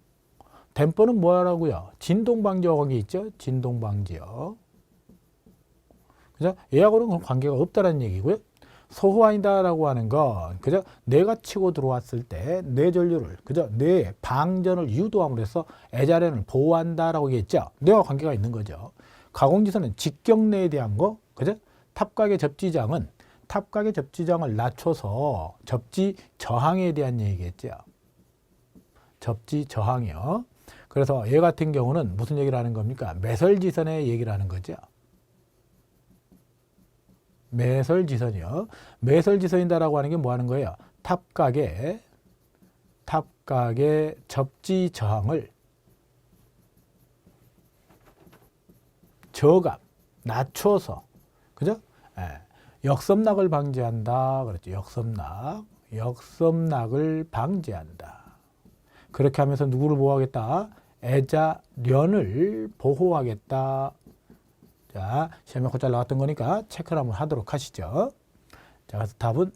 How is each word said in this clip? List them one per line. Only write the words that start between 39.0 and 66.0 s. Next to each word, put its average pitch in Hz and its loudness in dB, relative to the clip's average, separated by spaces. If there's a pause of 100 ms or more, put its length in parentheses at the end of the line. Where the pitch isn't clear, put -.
하는 143 0
게 165 0
뭐 131 0
하는 123 -2
거예요? 127 -4 (280)
탑각의, 143 -2 (1040)
탑각의 147 0 (100)
접지 180 -2
저항을 110 -2 (3750)
저감, 170 4 (460)
낮춰서, 135 -2 (500)
그죠? 214 -4 (380)
예, 78 -12 (440)
역섭락을 196 2
방지한다. 131 -2
그랬죠. 92 -10
역섭락. 113 -8 (280)
역섭락을 156 -2
방지한다. 113 -6 (880)
그렇게 139 2
하면서 139 0
누구를 139 2
보호하겠다? 135 0 (340)
애자련을 151 0
보호하겠다. 135 -2 (1000)
자, 120 -2 (140)
시험에 127 -4
곧잘 131 -2
나왔던 120 0